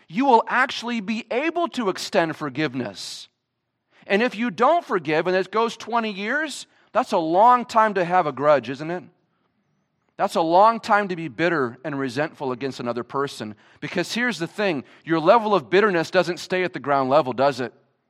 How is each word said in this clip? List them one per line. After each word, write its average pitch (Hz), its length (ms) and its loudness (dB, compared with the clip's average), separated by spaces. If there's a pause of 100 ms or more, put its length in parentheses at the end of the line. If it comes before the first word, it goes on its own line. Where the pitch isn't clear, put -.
you 202 160 -2
will 254 220 6
actually 233 560 -2
be 214 280 -6
able 320 380 -2
to 226 220 -4
extend 165 460 -2
forgiveness. 127 920 -8 (760)
And 202 160 2
if 247 120 -2
you 233 160 -2
don't 277 320 2
forgive, 160 440 -2
and 185 100 0
it 190 160 -2
goes 226 240 0
twenty 220 340 -4
years, 240 560 -6 (260)
that's 240 200 0
a 202 60 2
long 220 480 4
time 220 280 2
to 185 100 2
have 175 220 2
a 147 60 -2
grudge, 135 380 2
isn't 151 200 -8
it? 180 140 -8 (1120)
That's 196 200 -2
a 196 40 0
long 196 400 4
time 208 280 0
to 180 80 -6
be 165 120 -8
bitter 135 560 -2
and 147 140 -6
resentful 135 540 -4
against 127 280 -8
another 120 240 -6
person. 135 520 -6 (240)
Because 160 340 -6
here's 233 240 -2
the 170 80 -6
thing, 175 380 -4 (200)
your 160 160 0
level 208 340 4
of 143 140 0
bitterness 180 420 2
doesn't 175 280 0
stay 185 260 -4
at 175 80 -4
the 160 80 -10
ground 135 300 0
level, 143 240 2
does 131 260 0
it? - 140 -6 (360)